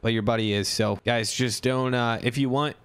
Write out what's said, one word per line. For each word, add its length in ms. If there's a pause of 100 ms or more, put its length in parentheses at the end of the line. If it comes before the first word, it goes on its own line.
but 100
your 120
buddy 300
is. 140
So, 380
guys, 260
just 300
don't, 320
uh, 300
if 160
you 100
want 360